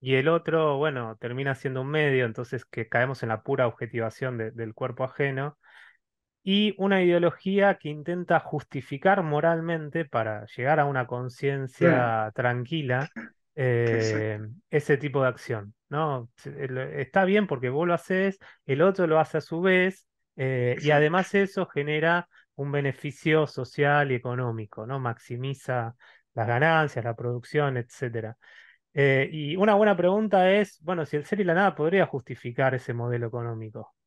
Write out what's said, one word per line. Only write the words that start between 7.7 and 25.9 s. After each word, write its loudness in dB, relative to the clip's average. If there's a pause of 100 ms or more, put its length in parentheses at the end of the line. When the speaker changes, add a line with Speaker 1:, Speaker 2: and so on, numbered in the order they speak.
Speaker 1:
que -10
intenta -2
justificar -2
moralmente 0
para -2 (100)
llegar 0
a 4
una -2
conciencia 0
Speaker 2:
Claro. -
Speaker 1:
tranquila, -2 (760)
Speaker 2:
Exacto. 0
Speaker 1:
eh, -6 (300)
ese 2
tipo -2
de 4
acción, -8 (160)
¿no? -4
Se-, -12
el-, -6
está 0
bien 4
porque -2
vos 0
lo 2
haces, -2 (260)
el 0
otro 4
lo 6
hace 0
a -8
su -6
vez, 2 (300)
eh, 0
y 2
Speaker 2:
Exacto. -
Speaker 1:
además 4
eso 0
genera -2 (260)
un -6
beneficio 0
social 0
y 0
económico, -6
¿no? -6
Maximiza -6 (380)